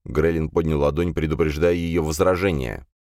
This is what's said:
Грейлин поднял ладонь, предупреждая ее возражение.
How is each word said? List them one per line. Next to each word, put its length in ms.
Грейлин 440
поднял 320
ладонь, 340
предупреждая 600
ее 280
возражение. 840